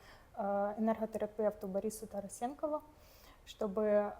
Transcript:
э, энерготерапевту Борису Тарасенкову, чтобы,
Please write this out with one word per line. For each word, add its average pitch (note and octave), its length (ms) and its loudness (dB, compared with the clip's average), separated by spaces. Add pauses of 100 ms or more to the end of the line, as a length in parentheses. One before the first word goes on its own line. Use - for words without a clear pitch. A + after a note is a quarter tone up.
(360)
э, G3+ 420 0
энерготерапевту G#3+ 920 0
Борису G3+ 360 -2
Тарасенкову, C4+ 760 -4 (640)
чтобы, G#3 760 4